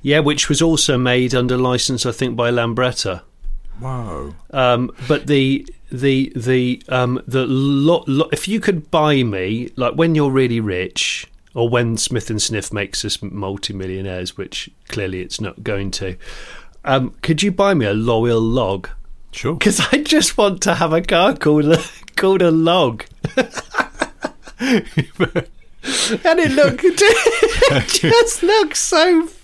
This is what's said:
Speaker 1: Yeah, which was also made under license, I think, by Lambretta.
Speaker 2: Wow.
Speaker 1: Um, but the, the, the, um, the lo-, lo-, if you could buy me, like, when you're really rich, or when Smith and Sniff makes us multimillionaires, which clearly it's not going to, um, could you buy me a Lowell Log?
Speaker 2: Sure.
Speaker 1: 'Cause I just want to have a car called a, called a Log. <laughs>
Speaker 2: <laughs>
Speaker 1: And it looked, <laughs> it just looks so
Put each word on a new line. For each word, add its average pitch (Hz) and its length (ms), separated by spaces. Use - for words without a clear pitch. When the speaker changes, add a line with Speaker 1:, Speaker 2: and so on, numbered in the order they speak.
Speaker 1:
Yeah, 143 180
which 147 300
was 147 100
also 156 380
made 123 360
under 127 220
license, 123 480
I 123 80
think, 120 240
by 120 140
Lambretta. 117 720
Speaker 2:
Wow. 101 540
Speaker 1:
Um, 123 400
but 147 180
the, 135 400
the, 135 460
the, 123 540
um, 127 360
the 127 200
lo-, 139 600
lo-, 147 240
if - 160
you 208 140
could 175 300
buy 151 320
me, 107 540
like, 120 180
when 165 200
you're 143 160
really 123 300
rich, 95 680
or 117 160
when 117 260
Smith 113 320
and 107 140
Sniff 104 280
makes 101 340
us - 180
multimillionaires, 95 1120
which - 320
clearly 95 340
it's - 180
not 104 240
going 98 280
to, 92 240
um, 135 380
could 156 200
you 202 80
buy 196 220
me 135 140
a 101 80
Lowell 113 480
Log? 113 480
Speaker 2:
Sure. - 240
Speaker 1:
'Cause 202 240
I 294 120
just 302 340
want 202 280
to 185 100
have 165 180
a 165 80
car 180 340
called 151 300
a, 160 180
called 190 260
a 170 80
Log. 160 580
<laughs> - 60
Speaker 2:
<laughs> - 920
Speaker 1:
And 330 160
it 302 120
looked, 269 300
<laughs> - 20
it 453 1040
just - 540
looks 381 380
so 330 480